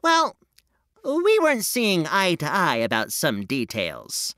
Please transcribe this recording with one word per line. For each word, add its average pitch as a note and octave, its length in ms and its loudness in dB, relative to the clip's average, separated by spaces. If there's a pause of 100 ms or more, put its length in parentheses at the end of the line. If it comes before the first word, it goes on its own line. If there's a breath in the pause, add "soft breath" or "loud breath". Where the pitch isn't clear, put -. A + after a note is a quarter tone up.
Well, E4 340 2 (680)
we F4 340 2
weren't D4 260 2
seeing G3+ 420 0
eye F#3 300 2
to D3 140 -4
eye D#3+ 260 2
about A2+ 360 0
some G#2+ 320 -2
details. G2 920 -6